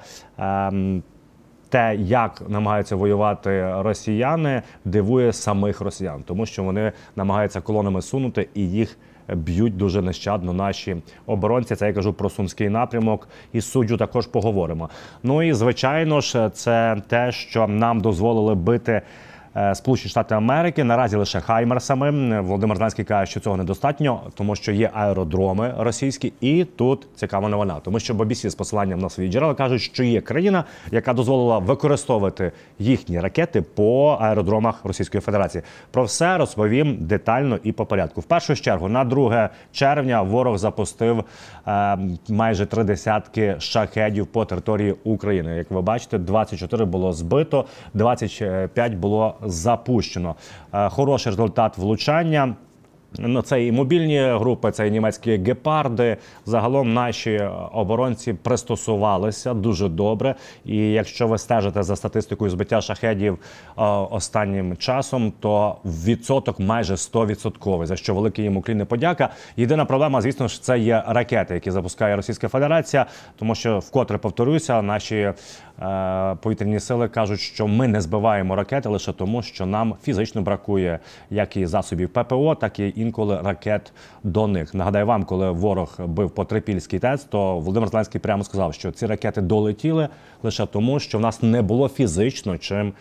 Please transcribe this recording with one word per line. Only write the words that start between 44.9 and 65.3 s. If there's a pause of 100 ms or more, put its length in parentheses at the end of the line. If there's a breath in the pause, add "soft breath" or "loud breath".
України.
Як
ви
бачите,
двадцять
чотири
було
збито, (280 loud breath)
двадцять (300)
п'ять
було
запущено. (380 loud breath)
Е,
хороший
результат
влучання. (640)
Ну,
це
і
мобільні
групи,
це
і
німецькі
гепарди. (280 loud breath)
Загалом
наші (240)
оборонці
пристосувалися
дуже
добре. (300 loud breath)
І
якщо
ви
стежите
за
статистикою
збиття
шахедів,
е, (280)
останнім
часом,